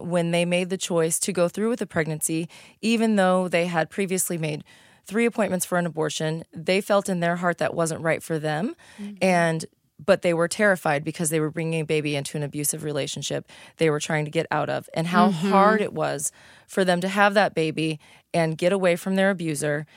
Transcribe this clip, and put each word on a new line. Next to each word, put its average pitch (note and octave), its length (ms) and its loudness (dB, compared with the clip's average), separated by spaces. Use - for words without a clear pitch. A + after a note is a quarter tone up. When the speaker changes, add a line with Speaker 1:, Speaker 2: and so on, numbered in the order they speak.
Speaker 1:
when E3+ 220 0
they F3 140 2
made F3 240 0
the F#3 80 -4
choice E3 420 0
to - 140 -4
go F3 140 2
through G#3 220 -2
with A#3+ 100 -2
the G3 60 -4
pregnancy, D#3+ 640 -4
even A3 360 2
though F#3 300 4
they F3 200 0
had E3 220 -2
previously F#3 480 -2
made D#3 260 -4
three A3+ 140 2
appointments G3 400 0
for F3+ 120 0
an F3 80 2
abortion. D#3 580 -4
They F3+ 280 0
felt G3+ 280 2
in F#3 100 0
their E3+ 160 0
heart F3 240 0
that - 140 -2
wasn't D#3+ 280 -2
right E3 220 -2
for E3 160 -4
them. D#3 360 -4
Speaker 2:
Mm-hmm. G#3 220 -12
Speaker 1:
And, E3+ 440 2
but - 200 2
they F3 100 2
were E3 140 0
terrified E3 560 0
because D#3+ 260 -4
they D#3+ 100 -2
were D#3 120 -4
bringing D#3+ 300 -4
a D3+ 40 -6
baby D3+ 300 -2
into C#3 220 -6
an D3 60 -4
abusive D3 400 -6
relationship C#3+ 640 -6
they D#3+ 120 4
were D3+ 100 0
trying D3+ 260 -2
to D3+ 60 -8
get D#3+ 180 -2
out D3 200 -2
of, C#3 260 -6
and E3 120 -2
how F3+ 220 6
Speaker 2:
Mm-hmm. F3+ 220 -2
Speaker 1:
hard G3+ 300 6
it - 120 -6
was C#3+ 380 -4
for - 180 0
them F3 160 4
to F#3 60 -2
have G3+ 280 4
that F#3+ 180 4
baby D#3 460 -2
and D#3+ 240 2
get F3 140 2
away F#3 240 2
from F#3+ 200 -2
their F#3+ 140 4
abuser, D3+ 560 -2